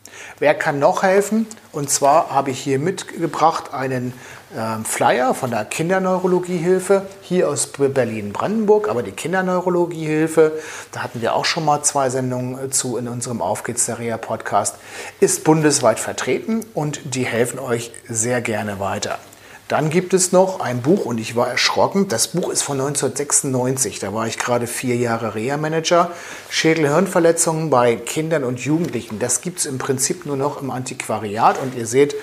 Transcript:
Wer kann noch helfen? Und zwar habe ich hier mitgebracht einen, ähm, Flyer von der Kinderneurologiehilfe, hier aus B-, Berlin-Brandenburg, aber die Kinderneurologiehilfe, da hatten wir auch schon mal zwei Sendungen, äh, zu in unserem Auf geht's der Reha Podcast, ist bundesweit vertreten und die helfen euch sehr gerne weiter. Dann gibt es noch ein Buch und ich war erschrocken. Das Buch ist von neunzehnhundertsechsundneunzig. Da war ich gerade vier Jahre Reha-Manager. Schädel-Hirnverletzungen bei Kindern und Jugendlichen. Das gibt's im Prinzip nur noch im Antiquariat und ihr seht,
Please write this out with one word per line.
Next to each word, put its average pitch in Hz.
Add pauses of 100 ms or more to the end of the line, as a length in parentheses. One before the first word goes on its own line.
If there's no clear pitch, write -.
(380)
Wer 147
kann 147
noch 160
helfen? 202 (260)
Und 143
zwar 143
habe 135
ich 131
hier 135
mitgebracht 165
einen, 127 (440)
ähm, 113
Flyer 214
von 127
der 110
Kinderneurologiehilfe, 185 (140)
hier 180
aus 147
B-, 139
Berlin-Brandenburg, 135
aber 220
die 196
Kinderneurologiehilfe, 170 (400)
da -
hatten -
wir 110
auch 147
schon 165
mal 147
zwei 135
Sendungen, 127
äh, 131
zu 127
in 120
unserem 120
Auf 101
geht's -
der 113
Reha 117
Podcast, - (440)
ist -
bundesweit 151
vertreten 220 (100)
und 151 (140)
die 127
helfen 123
euch 120 (160)
sehr 117
gerne 104
weiter. 98 (500)
Dann 143
gibt 180
es 180
noch 185
ein 123
Buch 156
und 120
ich 110
war 117
erschrocken. 127
Das 113
Buch -
ist -
von 143
neunzehnhundertsechsundneunzig. 131
Da 101
war 113
ich -
gerade 120
vier 123
Jahre 117
Reha-Manager. 156 (380)
Schädel-Hirnverletzungen 165
bei 123
Kindern 156
und 123
Jugendlichen. 127
Das 120
gibt's -
im 131
Prinzip 131
nur 143
noch 135
im 131
Antiquariat 123
und 131
ihr 117
seht, 139